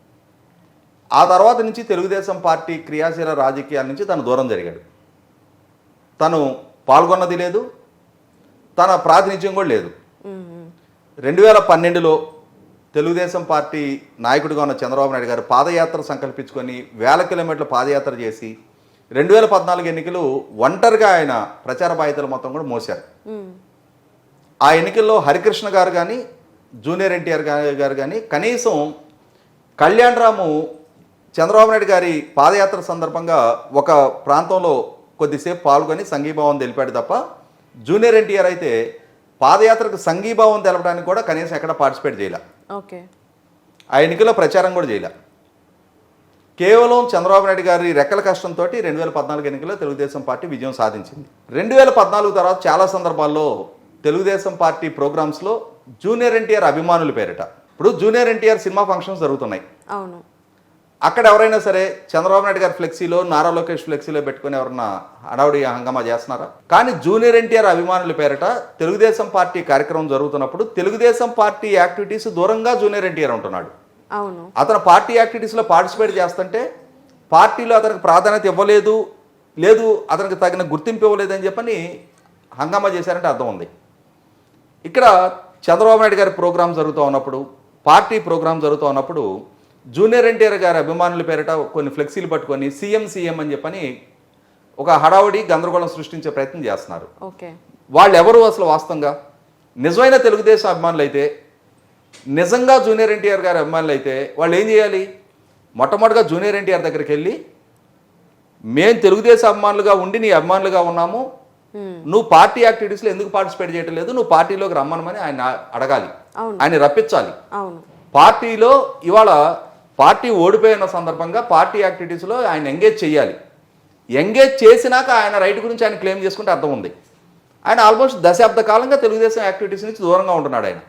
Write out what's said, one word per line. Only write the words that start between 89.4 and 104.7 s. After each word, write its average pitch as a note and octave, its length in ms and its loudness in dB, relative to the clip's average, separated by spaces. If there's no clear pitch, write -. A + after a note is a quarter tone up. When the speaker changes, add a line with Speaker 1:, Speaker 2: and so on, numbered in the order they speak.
Speaker 1:
జూనియర్ A3 380 2
ఎన్టీఆర్ A3 280 2
గారి F3 240 0
అభిమానుల E3+ 440 -2
పేరిట D#3+ 300 -4
కొన్ని C#3+ 420 -6
ఫ్లెక్సీలు D3+ 340 -6
పట్టుకొని C#3 440 -4
"సీఎం, G#3 360 -4
సీఎం" E3 320 -8
అని D3+ 120 -8
చెప్పని D3+ 500 -10
ఒక C#3+ 100 -2
హడావుడి F#3+ 540 4
గందరగోళం F3 440 -2
సృష్టించే D#3 440 -10
ప్రయత్నం C#3 340 -6
చేస్తున్నారు. F#2+ 420 -8
Speaker 2:
ఓకే. F3+ 300 -18
Speaker 1:
వాళ్ళు F#3+ 260 6
ఎవరు A3+ 220 8
అసలు A3 260 4
వాస్తవంగా? D#3 580 -2
నిజమైన A3 400 4
తెలుగుదేశం G#3+ 520 4
అభిమానులు E3 320 -2
అయితే, C#3+ 380 -2
నిజంగా A3+ 500 2
జూనియర్ A3 340 2
ఎన్టీఆర్ G3 300 -2
గారి F3 160 0
అభిమానులు D#3 340 -2
అయితే C#3 460 -6
వాళ్ళు E3+ 180 0
ఏం G#3+ 140 0
చేయాలి? G3+ 460 0